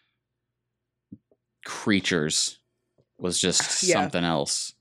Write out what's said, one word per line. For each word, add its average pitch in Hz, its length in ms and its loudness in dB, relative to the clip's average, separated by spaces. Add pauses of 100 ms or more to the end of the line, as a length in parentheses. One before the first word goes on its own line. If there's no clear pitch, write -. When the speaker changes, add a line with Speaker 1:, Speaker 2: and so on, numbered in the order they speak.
(1600)
Speaker 1:
creatures - 920 0 (600)
was 90 200 -2
just - 440 0
Speaker 2:
Yeah. 180 120 4
Speaker 1:
something 90 300 0
else. 78 560 -2